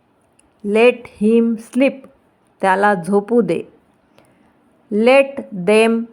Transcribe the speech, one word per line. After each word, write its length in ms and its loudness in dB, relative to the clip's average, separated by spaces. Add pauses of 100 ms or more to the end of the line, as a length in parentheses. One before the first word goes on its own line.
(680)
"Let 320 2 (240)
him 340 0
sleep" 520 -4 (520)
त्याला 340 0
झोपू 460 -2
दे. 220 -4 (1300)
"Let 500 0 (120)
them 580 0